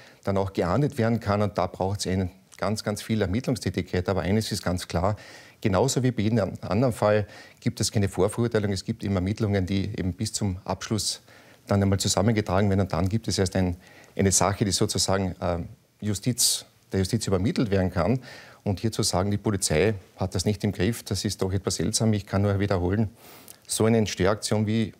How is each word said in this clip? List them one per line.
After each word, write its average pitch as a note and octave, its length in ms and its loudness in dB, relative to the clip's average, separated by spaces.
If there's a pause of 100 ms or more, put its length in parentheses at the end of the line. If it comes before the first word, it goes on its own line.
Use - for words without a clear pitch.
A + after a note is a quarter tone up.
(240)
dann G2 140 0
auch G2 160 0
geahndet G#2 440 2
werden A2+ 220 2
kann. G#2 220 2
Und G2+ 160 0
da F2+ 100 2
braucht's F#2+ 400 -4
einen F#2 240 0 (240)
ganz, G#2+ 280 -2
ganz G#2 180 -4
viel G#2+ 200 0
Ermittlungstätigkeit. F#2+ 840 -2
Aber F#2 140 0
eines G#2+ 320 0
ist F#2 100 -6
ganz F2 240 -4
klar, F#2+ 300 0 (440)
genauso A#2 420 2
wie B2+ 80 2
bei G#2+ 120 -2
jedem A2 160 2
an-, F#2 220 -2
anderen A2+ 320 0
Fall G#2+ 340 2 (320)
gibt - 220 -4
es G#2+ 100 -2
keine G2+ 160 2
Vorverurteilung. G#2 640 0
Es G2 140 -4
gibt A2+ 180 -6
immer G2+ 120 0
Ermittlungen, G2+ 500 0
die G2 320 -2
eben F2+ 160 -2
bis - 180 -6
zum G2 320 -4
Abschluss - 580 -4 (440)
dann G2+ 160 4
einmal G2 180 4
zusammengetragen G2+ 720 2
werden. G2 120 2
Und F2 120 -2
dann F2 160 0
gibt - 180 -4
es F2+ 120 0
erst F#2 160 0
ein, F2+ 220 0 (380)
eine G2 160 4
Sache, G2 320 2
die G2 80 0
sozusagen, F#2+ 680 0
äh, F2 180 -2 (440)
Justiz, - 640 -2 (260)
der F#2+ 80 0
Justiz F#2+ 260 0
übermittelt G#2 460 0
werden F#2 200 2
kann. F#2 280 0 (440)
Und G2 160 -2
hier A2+ 120 -2
zu - 100 -2
sagen, G2 300 0
die G#2+ 60 0
Polizei G2 580 2 (220)
hat - 180 -4
das F2+ 100 -2
nicht G#2 180 -2
im G#2 80 2
Griff, A2+ 300 0
das - 240 -4
ist G2+ 160 -4
doch F#2+ 100 0
etwas G2 240 -2
seltsam. G#2+ 380 0
Ich G#2 140 -2
kann G#2+ 160 0
nur G2+ 160 2
wiederholen, G2 500 0 (560)
so - 200 0
eine A2+ 200 4
Störaktion, G#2 600 0
wie A2 320 0